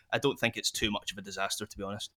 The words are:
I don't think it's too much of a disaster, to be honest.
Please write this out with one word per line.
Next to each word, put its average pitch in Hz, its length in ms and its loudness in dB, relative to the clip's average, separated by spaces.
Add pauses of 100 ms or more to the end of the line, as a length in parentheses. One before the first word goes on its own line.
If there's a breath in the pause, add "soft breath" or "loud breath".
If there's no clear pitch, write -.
(120 soft breath)
I 120 60 4
don't 135 200 4
think 113 200 2
it's - 120 0
too 110 200 2
much - 220 -2
of 92 40 -8
a 101 60 -10
disaster, 98 420 -2
to - 140 -14
be 101 40 -4
honest. 101 380 -6